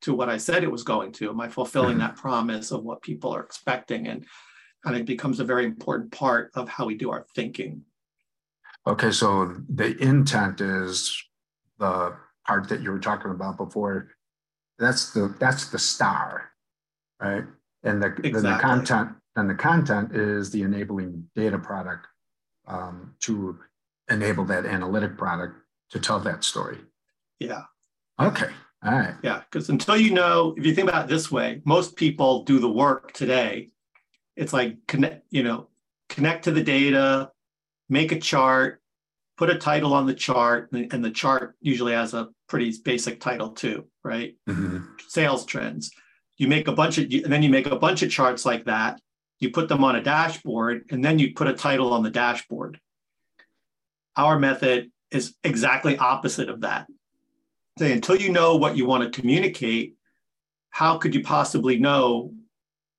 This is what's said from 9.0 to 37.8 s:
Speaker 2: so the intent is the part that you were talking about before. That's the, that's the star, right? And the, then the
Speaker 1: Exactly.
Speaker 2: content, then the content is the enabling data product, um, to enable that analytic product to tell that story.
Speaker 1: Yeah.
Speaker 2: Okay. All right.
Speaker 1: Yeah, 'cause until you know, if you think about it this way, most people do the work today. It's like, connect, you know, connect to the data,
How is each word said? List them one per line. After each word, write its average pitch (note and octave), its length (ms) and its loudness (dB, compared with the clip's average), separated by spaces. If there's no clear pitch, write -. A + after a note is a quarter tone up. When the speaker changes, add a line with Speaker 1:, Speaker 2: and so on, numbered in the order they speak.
Speaker 2:
so F#2+ 440 2
the A2+ 340 -2
intent C3 580 4
is F#2 640 -4
the F#2 360 -2
part G#2 240 0
that - 120 -4
you G2 100 -6
were G2 80 -6
talking G2+ 320 -4
about F#2 260 -8
before. G2+ 520 -6
That's - 360 0
the, G2 260 0
that's C3 300 -2
the - 100 -6
star, - 720 -2
right? G2 240 -4
And G#2 200 0
the, G2 60 2
then - 120 -8
the D#3 60 -2
Speaker 1:
Exactly. A2 340 0
Speaker 2:
content, B2 480 2
then G2+ 120 0
the G#2 80 -2
content C#3 600 2
is G#2 360 -2
the G#2 120 -2
enabling G2 720 -4
data G#2+ 220 0
product, F2+ 480 -10
um, F2+ 540 -12
to G2 360 -4
enable G#2+ 360 0
that F#2 200 0
analytic G2 520 -2
product F2 360 -4
to - 80 -8
tell G#2 200 -2
that F#2 240 -4
story. - 340 -4
Speaker 1:
Yeah. - 220 -8
Speaker 2:
Okay. G3 300 0
All G#2 80 -2
right. F#2+ 220 0
Speaker 1:
Yeah, A2 280 -4
'cause D#3 180 -4
until G3 280 2
you A3 160 6
know, E3+ 440 4
if D3 80 0
you D#3 100 6
think F#3 140 2
about D#3+ 160 0
it - 40 -10
this D#3 220 0
way, A#2 340 -2
most F3 300 2
people C3+ 480 2
do C3+ 160 6
the A#2+ 100 4
work C#3+ 440 2
today. B2+ 560 -2
It's D#3 160 -6
like, B2 260 -2
connect, - 440 0
you C3 120 2
know, A#2 260 -4
connect E3 360 0
to E3 60 2
the D3 120 2
data, C3+ 680 2